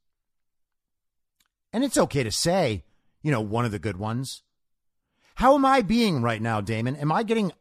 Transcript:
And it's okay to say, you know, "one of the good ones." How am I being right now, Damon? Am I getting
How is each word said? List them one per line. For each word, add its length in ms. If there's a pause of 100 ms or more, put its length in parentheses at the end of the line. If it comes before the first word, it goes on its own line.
(1700)
And 100
it's 160
okay 240
to 80
say, 540 (360)
you 100
know, 100
"one 240
of 60
the 80
good 180
ones." 460 (920)
How 180
am 100
I 180
being 380
right 220
now, 180
Damon? 360
Am 140
I 120
getting 380